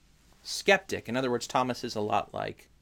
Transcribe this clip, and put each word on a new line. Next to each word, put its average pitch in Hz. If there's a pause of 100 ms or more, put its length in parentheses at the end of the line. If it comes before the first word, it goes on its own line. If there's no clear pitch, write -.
(440)
skeptic. -
In 117
other 131
words, 120
Thomas 127
is 123
a 110
lot 104
like - (120)